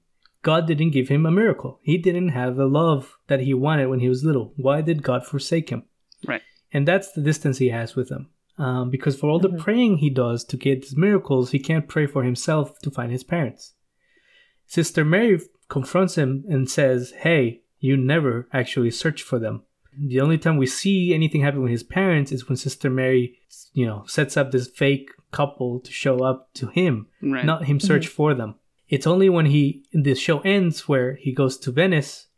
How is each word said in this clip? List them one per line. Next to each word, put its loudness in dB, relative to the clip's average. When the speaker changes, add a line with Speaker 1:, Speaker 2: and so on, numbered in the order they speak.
Speaker 1:
God 2
didn't 2
give 0
him 2
a 2
miracle. 0
He 2
didn't 0
have -2
the 2
love 0
that 2
he 0
wanted 2
when 0
he 2
was 0
little. 0
Why 2
did -2
God -2
forsake -4
him? -8
Speaker 2:
Right. -6
Speaker 1:
And 0
that's 0
the -6
distance 0
he 2
has -6
with -4
him. -12
Um, -2
because -2
for -2
all 2
the 2
Speaker 3:
Mm-hmm. -6
Speaker 1:
praying 2
he 2
does -2
to -8
get -2
his -12
miracles, 2
he 2
can't -2
pray -2
for -2
himself -2
to -8
find -6
his -6
parents. -6
Sister -2
Mary 4
confronts -2
him 0
and 0
says, 0
"Hey, 0
you 2
never 0
actually 0
searched -4
for -2
them. -6
The -2
only 4
time 2
we 2
see 0
anything 0
happen 0
with 0
his -2
parents 0
is -8
when -2
Sister -4
Mary, 0
you 0
know, -6
sets -2
up 0
this 0
fake -2
couple -4
to -20
show 0
up -4
to -8
him, -2
Speaker 2:
Right. -2
Speaker 1:
not 0
him 2
search 2
Speaker 3:
Mm-hmm. -16
Speaker 1:
for 2
them." -6
It's 0
only 4
when 4
he, 2
the 4
show 0
ends 0
where 0
he -6
goes 0
to -6
Venice 0